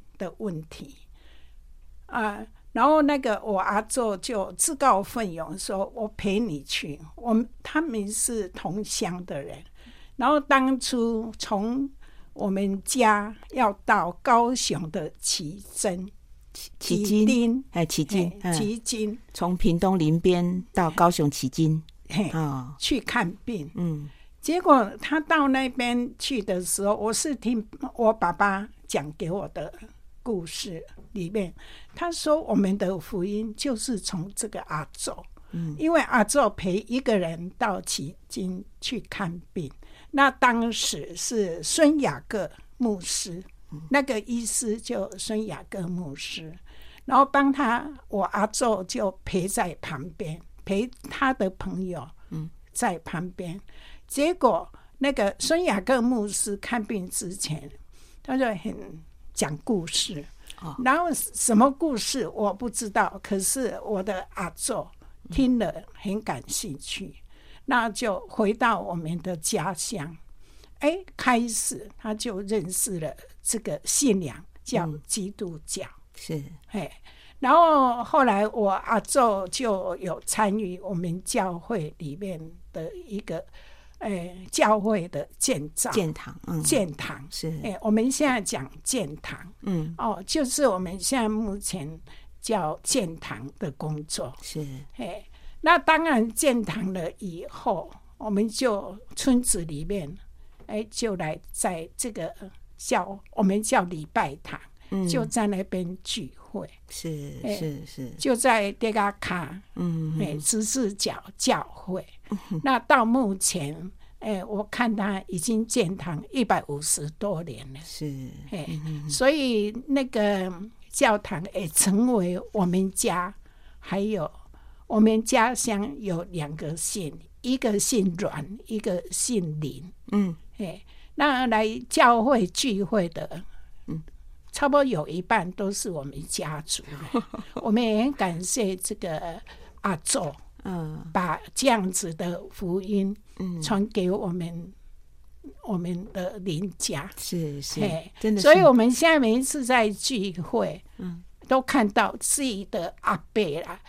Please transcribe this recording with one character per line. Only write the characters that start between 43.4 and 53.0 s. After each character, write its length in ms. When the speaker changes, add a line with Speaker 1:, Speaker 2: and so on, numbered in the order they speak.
Speaker 2:
嗯。 180
Speaker 1:
那 120
个 180
医 260
师 340
就 380
孙 280
雅 220
各 200
牧 260
师， 420
然 140
后 80
帮 260
他， 400
我 200
阿 200
祖 380
就 260
陪 240
在 320
旁 300
边， 300
陪 240
他 240
的 160
朋 380
友 200
Speaker 2:
嗯。 180
Speaker 1:
在 280